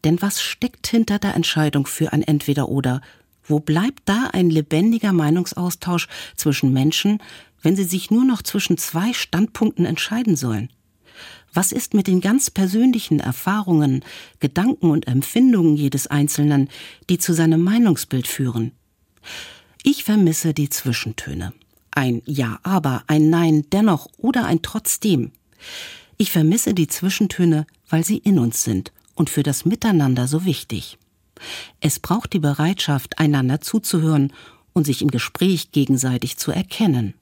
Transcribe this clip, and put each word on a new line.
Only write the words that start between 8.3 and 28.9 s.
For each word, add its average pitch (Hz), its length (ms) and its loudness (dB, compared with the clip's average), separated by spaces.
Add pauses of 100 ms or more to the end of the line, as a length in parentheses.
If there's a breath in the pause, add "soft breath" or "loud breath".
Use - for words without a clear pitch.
zwischen - 340 -2
zwei 208 380 -4
Standpunkten - 720 -2
entscheiden 214 500 -2
sollen? 120 320 -4 (840 loud breath)
Was 185 180 -2
ist - 240 -6
mit 196 140 2
den 185 120 4
ganz 220 300 0
persönlichen 208 680 0
Erfahrungen, 156 840 0 (360 loud breath)
Gedanken 175 500 0
und 147 160 0
Empfindungen 165 720 4
jedes 143 320 -2
Einzelnen, 147 600 2 (400 loud breath)
die 175 100 2
zu - 140 -2
seinem 160 300 4
Meinungsbild 185 640 2
führen? 117 460 -4 (1120 loud breath)
Ich 285 180 2
vermisse 170 500 2
die 143 160 -2
Zwischentöne. 92 840 -6 (400)
Ein 127 320 0
Ja, 123 400 -4
aber, 156 420 0
ein 151 240 4
Nein, 160 400 4
dennoch 196 460 2
oder 240 300 -2
ein - 160 0
Trotzdem. - 680 -2 (840 loud breath)
Ich - 160 -2
vermisse 175 420 2
die 165 140 0
Zwischentöne, 175 800 0 (200)
weil 160 160 2
sie 214 140 0
in 190 220 2
uns 117 240 0
sind - 280 -4 (220)